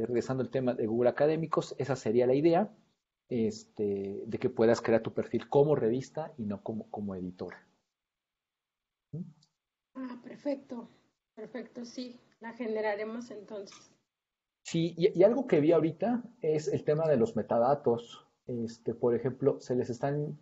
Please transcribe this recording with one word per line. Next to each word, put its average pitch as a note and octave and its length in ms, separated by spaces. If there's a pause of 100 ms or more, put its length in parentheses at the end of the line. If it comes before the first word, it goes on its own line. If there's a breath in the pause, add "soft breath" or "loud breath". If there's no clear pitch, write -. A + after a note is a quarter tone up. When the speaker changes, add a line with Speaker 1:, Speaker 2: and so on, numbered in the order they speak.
Speaker 1:
regresando B2 360
al B2 80
tema B2+ 240
de A#2+ 120
Google A#2+ 220
Académicos, D#3 720
esa C3 180
sería A#2+ 300
la B2+ 80
idea, E3 360 (580)
este, G2+ 960
de A2+ 140
que B2 120
puedas A2+ 300
crear A2+ 220
tu - 100
perfil - 360
como D3 260
revista C3 640
y A#2 60
no G2+ 180
como, A2 280
como G2+ 260
editora. F2+ 500 (1500)
¿Mm? D#3 100 (720)
Speaker 2:
Ah, B3+ 260
perfecto, C4+ 680 (460)
perfecto, A#3 500
sí, B3 360 (200)
la A#3 120
generaremos A3 800
entonces. G#3 580 (760)
Speaker 1:
Sí, E3+ 320
y, E3 220
y F3+ 60
algo A#3+ 240
que E3 120
vi D#3 120
ahorita E3+ 500 (180)
es D#3 280
el - 160
tema D#3 240
de D3 80
los A2+ 180
metadatos. A#2 880 (220)
Este, A#2 480
por A#2+ 220
ejemplo, C3+ 440
se - 140
les B2 160
están D3 520